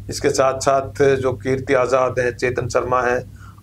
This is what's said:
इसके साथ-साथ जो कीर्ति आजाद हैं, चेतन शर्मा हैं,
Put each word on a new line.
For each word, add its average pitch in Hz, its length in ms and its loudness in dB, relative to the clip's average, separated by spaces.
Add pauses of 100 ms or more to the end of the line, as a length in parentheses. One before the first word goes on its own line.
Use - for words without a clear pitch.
इसके 135 200 0
साथ-साथ 135 840 2
जो 127 180 -2
कीर्ति 131 400 -2
आजाद 127 460 2
हैं, 123 180 -2
चेतन 127 300 -2
शर्मा 127 340 0
हैं, 123 180 0 (440)